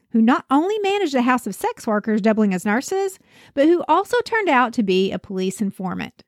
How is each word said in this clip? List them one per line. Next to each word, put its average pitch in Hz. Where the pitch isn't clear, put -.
who 226
not 240
only 359
managed 392
a 247
house 247
of 196
sex -
workers 214
doubling 208
as 185
nurses, 381
but 285
who 339
also 381
turned 427
out 247
to 247
be 185
a 185
police 190
informant. 185